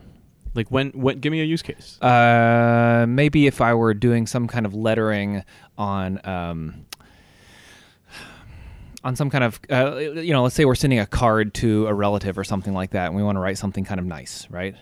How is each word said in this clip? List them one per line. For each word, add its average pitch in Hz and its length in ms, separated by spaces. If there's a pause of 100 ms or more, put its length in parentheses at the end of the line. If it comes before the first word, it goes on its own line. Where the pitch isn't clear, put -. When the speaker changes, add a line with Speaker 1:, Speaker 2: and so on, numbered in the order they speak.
(540)
Speaker 1:
Like, 117 160
when, 135 220
when, 131 280
give 147 120
me 160 100
a 156 40
use 160 180
case. - 380
Speaker 2:
Uh, 117 1040
maybe 143 400
if 131 140
I 117 120
were 113 220
doing 117 320
some 120 200
kind 117 200
of 98 80
lettering 107 680 (340)
on, 98 500
um, 85 580 (2250)
on 127 120
some 139 160
kind 135 120
of, 113 160 (120)
uh, 131 260
you 160 340
know, 131 120
let's 123 100
say 160 100
we're 127 120
sending 131 240
a 101 80
card 110 480
to 107 320
a 107 60
relative 101 440
or 95 60
something 98 300
like 92 180
that, 90 160
and 82 80
we 101 80
wanna 101 160
write 92 180
something 98 260
kind 95 160
of 90 60
nice, 80 460
right? 95 300